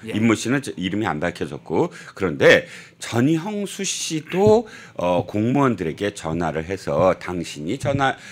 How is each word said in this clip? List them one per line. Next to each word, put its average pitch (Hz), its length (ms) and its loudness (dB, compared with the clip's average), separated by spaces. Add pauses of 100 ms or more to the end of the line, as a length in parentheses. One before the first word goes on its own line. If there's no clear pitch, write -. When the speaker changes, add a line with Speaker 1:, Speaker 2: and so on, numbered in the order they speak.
Speaker 1:
예. 113 60 -10
Speaker 2:
임모 107 220 4
씨는 127 260 -2
저, 120 160 -10
이름이 95 300 -2
안 78 140 -2
밝혀졌고, 85 720 -2 (240)
그런데 92 520 4 (320)
전형수 165 840 0
씨도, 196 840 2 (280)
어, 87 280 0
공무원들에게 104 880 0
전화를 80 540 -4
해서 90 520 2
당신이 90 600 -6
전화, 139 360 0 (180)